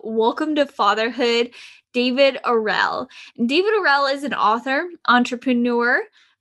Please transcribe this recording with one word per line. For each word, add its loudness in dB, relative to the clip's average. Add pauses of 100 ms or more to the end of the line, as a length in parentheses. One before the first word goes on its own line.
Welcome 0
to 2
Fatherhood, 0 (400)
David 2
Arell. 0 (380)
David 2
Arell 2
is -4
an -6
author, -2 (220)
entrepreneur, 0 (400)